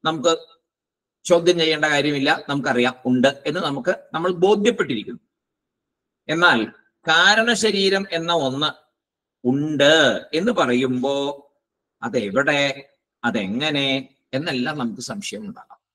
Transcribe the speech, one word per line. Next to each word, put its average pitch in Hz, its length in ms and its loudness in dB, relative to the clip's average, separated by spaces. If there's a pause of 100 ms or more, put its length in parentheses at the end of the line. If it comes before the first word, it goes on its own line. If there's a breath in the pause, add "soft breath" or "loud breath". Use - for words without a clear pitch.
നമുക്ക് 160 320 0 (840)
ചോദ്യം 175 360 4
ചെയ്യേണ്ട 156 260 0
കാര്യമില്ല. 147 640 2
നമുക്കറിയാം 123 460 0 (100)
ഉണ്ട് 127 400 2
എന്ന് 151 140 -2
നമുക്ക്, 151 360 -2 (180)
നമ്മൾ 170 180 -2
ബോധ്യപ്പെട്ടിരിക്കുന്നു. 185 880 0 (1080)
എന്നാൽ 156 440 2 (360)
കാരണശരീരം 196 1040 2
എന്ന 165 220 -2
ഒന്ന് 143 340 0 (800)
ഉണ്ട് 143 840 2
എന്ന് 190 180 0
പറയുമ്പോ 135 960 -2 (560)
അതെവിടെ, 135 880 -2 (340)
അതെങ്ങനെ 135 840 -2 (240)
എന്നെല്ലാം 147 440 -4
നമുക്ക് 120 240 -8
സംശയം 107 400 -12
ഉണ്ടാകാം. - 380 -18 (160)